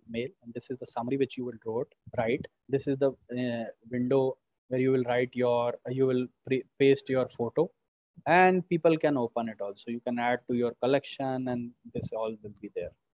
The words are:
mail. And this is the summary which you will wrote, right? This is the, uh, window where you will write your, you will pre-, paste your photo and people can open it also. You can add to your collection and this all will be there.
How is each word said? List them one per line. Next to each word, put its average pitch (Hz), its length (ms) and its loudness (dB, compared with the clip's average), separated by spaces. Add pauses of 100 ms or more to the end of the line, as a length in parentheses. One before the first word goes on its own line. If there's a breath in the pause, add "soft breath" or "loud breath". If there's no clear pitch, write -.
mail. 117 200 -6 (160)
And 117 100 -16
this - 160 -10
is 127 80 -6
the 123 80 -12
summary 123 300 -4
which 135 200 0
you 127 80 -6
will 120 220 -10
wrote, 113 260 -6 (240)
right? 120 300 -2 (220)
This 135 180 0
is 139 120 0
the, 139 120 4
uh, 120 600 -6 (200)
window 127 460 2 (320)
where 127 120 0
you 131 120 2
will 131 120 2
write 123 280 0
your, 120 420 2 (140)
you 131 180 2
will 127 220 0 (180)
pre-, 131 160 0 (160)
paste 139 300 4
your 127 200 0
photo - 400 -2 (580)
and 185 420 6
people 165 280 4
can 151 200 2
open 117 320 -2
it 107 120 -12
also. 101 300 -8
You 117 160 -6
can 120 140 -2
add 120 180 0 (100)
to 123 60 0
your 120 260 0
collection 131 680 -2
and 120 220 -4 (220)
this 117 200 -8
all 110 320 -6
will 104 160 -14
be 101 160 -12
there. 87 140 -6 (260)